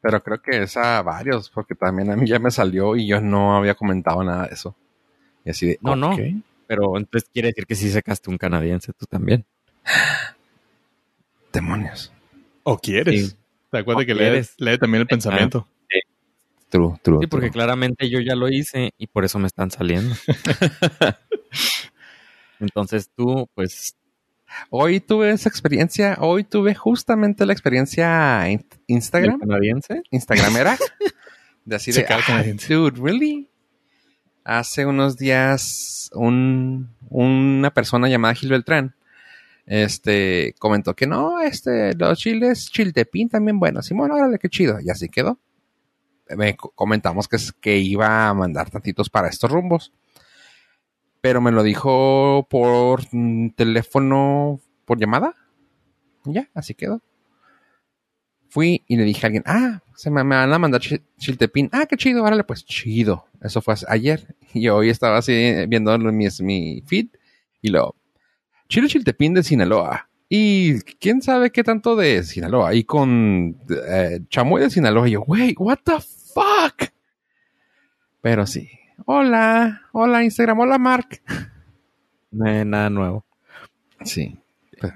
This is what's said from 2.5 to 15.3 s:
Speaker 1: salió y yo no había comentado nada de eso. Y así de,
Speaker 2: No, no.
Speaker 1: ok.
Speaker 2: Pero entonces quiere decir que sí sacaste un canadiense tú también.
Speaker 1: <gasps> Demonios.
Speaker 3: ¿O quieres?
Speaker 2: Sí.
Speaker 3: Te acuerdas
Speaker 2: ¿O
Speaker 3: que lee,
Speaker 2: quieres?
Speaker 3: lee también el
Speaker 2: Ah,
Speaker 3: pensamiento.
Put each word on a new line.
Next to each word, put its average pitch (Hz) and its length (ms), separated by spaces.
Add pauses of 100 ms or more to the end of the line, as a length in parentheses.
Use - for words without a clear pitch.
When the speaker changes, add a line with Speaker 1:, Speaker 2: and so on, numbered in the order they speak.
Speaker 1:
salió 101 460
y 110 100
yo 101 140
no 101 340
había 101 200
comentado 92 500
nada 90 220
de - 80
eso. 95 200 (720)
Y 80 60
así 87 160
de, 85 160
Speaker 2:
No, 135 120
no. 147 180
Speaker 1:
ok. 185 80 (460)
Speaker 2:
Pero 101 300
entonces 104 340
quiere 117 180
decir 107 180
que 113 80
sí 101 160
sacaste 101 400
un 90 80
canadiense 87 560
tú - 100
también. 107 400 (400)
Speaker 1:
<gasps> - 1700
Demonios. 90 580 (520)
Speaker 3:
¿O 123 160
quieres? 104 520
Speaker 2:
Sí. - 60 (340)
Speaker 3:
Te 120 80
acuerdas 117 260
Speaker 2:
¿O - 20
Speaker 3:
que 120 80
lee, 104 60
Speaker 2:
quieres? 117 360
Speaker 3:
lee 117 220
también 113 240
el 120 40
Speaker 2:
Ah, - 40
Speaker 3:
pensamiento. 110 580 (220)